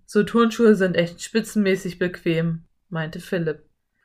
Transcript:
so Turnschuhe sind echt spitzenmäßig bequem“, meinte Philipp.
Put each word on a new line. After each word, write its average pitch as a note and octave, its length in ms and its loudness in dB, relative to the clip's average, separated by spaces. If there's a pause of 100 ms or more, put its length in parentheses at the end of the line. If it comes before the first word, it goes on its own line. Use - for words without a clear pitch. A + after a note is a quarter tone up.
so G#3+ 160 2
Turnschuhe A3+ 520 4
sind F3+ 220 0
echt E3+ 240 -2
spitzenmäßig F#3+ 800 -2
bequem“, E3 680 -2 (240)
meinte D#3+ 320 -8
Philipp. E3 480 -6 (360)